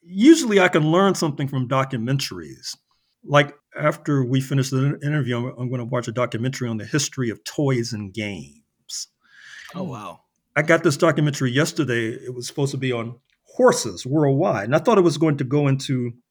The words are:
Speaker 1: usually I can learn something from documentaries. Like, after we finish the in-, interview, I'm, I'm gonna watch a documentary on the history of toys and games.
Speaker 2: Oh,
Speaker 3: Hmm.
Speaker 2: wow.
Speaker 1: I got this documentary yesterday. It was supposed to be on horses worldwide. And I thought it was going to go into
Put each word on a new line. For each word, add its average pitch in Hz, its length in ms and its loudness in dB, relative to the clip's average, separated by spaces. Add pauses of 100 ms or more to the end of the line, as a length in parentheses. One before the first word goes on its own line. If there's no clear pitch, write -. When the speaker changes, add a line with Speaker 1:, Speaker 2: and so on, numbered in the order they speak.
Speaker 1:
usually 214 580 6
I 180 100 6
can 156 220 4
learn 185 240 4
something 143 320 -2
from 131 200 -2
documentaries. 131 1080 -4 (480)
Like, 143 300 2 (240)
after 147 460 0
we 131 180 0
finish 135 280 -2
the 135 160 -2
in-, 143 180 -2
interview, 135 340 -2
I'm, 127 220 -6
I'm 123 100 -6
gonna 123 160 -6
watch 120 220 -4
a 123 40 -8
documentary 120 580 -4
on 113 80 -6
the 104 80 -10
history 135 440 -4
of 101 140 -10
toys 127 500 -2
and 101 200 -10
games. 87 920 -12 (680)
Speaker 2:
Oh, 185 80 -8
Speaker 3:
Hmm. 175 60 -8
Speaker 2:
wow. - 320 -14 (340)
Speaker 1:
I 147 80 2
got 165 200 2
this 147 140 2
documentary 147 540 0
yesterday. 127 580 -2
It 127 240 -12
was 120 140 -12
supposed 139 240 -4
to 135 60 -8
be 131 140 -4
on 117 280 -8 (240)
horses 170 600 0
worldwide. 139 600 0
And 131 100 0
I 160 40 4
thought 214 180 4
it 190 40 6
was 156 160 4
going 151 200 2
to 139 60 -4
go 143 240 0
into 131 460 -2 (180)